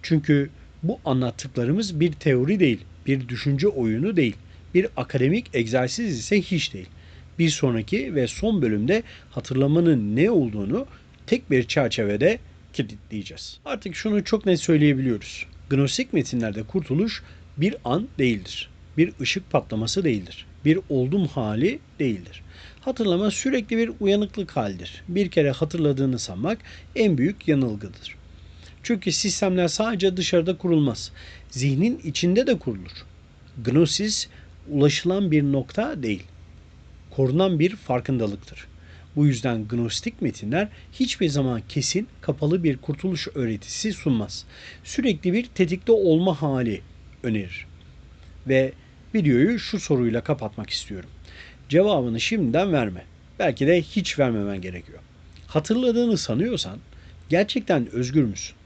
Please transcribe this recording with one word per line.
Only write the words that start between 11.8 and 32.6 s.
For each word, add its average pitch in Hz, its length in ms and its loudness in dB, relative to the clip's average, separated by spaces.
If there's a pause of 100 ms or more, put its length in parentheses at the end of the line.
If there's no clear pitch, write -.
kilitleyeceğiz. 104 920 -10
Artık 214 300 -8
şunu 208 280 0
çok 214 220 -2
net 180 140 4
söyleyebiliyoruz. 139 840 2 (240)
Gnostik 139 440 0
metinlerde 113 500 -2
kurtuluş 185 600 -2 (340)
bir 190 180 0 (100)
an 165 220 0 (120)
değildir. 113 500 -2 (280)
Bir 175 240 2
ışık - 300 -4
patlaması 113 520 -2
değildir. 104 420 -2 (200)
Bir 160 140 6 (100)
oldum 143 380 0
hali 127 520 -2 (200)
değildir. 98 420 -4 (400)
Hatırlama 208 500 0
sürekli 247 460 -2
bir 226 220 0
uyanıklık 202 580 0
halidir. 98 500 -6
Bir 185 240 0
kere 143 200 4
hatırladığını 139 680 0
sanmak 127 400 -4 (360)
en 202 220 4
büyük 175 300 0
yanılgıdır. 110 680 -2 (680)
Çünkü 190 280 -2
sistemler 180 560 0
sadece 196 500 0
dışarıda 175 400 2
kurulmaz. 151 540 0 (380)
Zihnin 139 540 0
içinde 180 440 2
de 226 120 2
kurulur. 98 460 -8 (600)